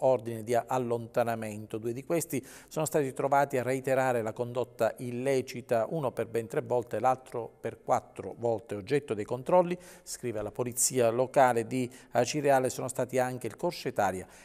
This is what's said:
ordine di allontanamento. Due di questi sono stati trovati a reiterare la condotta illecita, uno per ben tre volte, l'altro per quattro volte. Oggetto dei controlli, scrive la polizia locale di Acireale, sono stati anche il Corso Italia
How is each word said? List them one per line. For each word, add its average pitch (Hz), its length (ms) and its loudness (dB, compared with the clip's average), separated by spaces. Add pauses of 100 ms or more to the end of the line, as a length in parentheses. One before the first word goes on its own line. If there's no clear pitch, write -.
ordine 117 420 2
di 117 120 0
allontanamento. 117 1200 -2
Due 113 160 -4
di 131 100 -8
questi 147 420 -2 (220)
sono 156 200 -4
stati 139 260 0
trovati 139 460 2
a 120 40 2
reiterare 131 600 2
la 110 100 -4
condotta 120 640 -2
illecita, 120 920 0
uno 147 220 -2
per 110 160 -4
ben 113 180 -2
tre 147 140 -4
volte, 117 400 -2
l'altro 127 600 -2
per 110 220 -8
quattro 110 560 -2
volte. 113 360 -2
Oggetto 113 400 -2
dei 104 100 -4
controlli, 175 520 2 (280)
scrive 107 380 -6
la 104 100 -6
polizia 123 580 2
locale 123 560 4
di 123 240 -2 (220)
Acireale, 135 580 2
sono 131 160 -6
stati 127 320 -4
anche 123 300 -2
il - 80 -10
Corso 170 320 -6
Italia 95 360 0 (200)